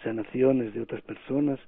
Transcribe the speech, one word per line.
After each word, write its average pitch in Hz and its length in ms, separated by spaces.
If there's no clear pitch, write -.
sanaciones 123 720
de 113 80
otras 110 200
personas 139 680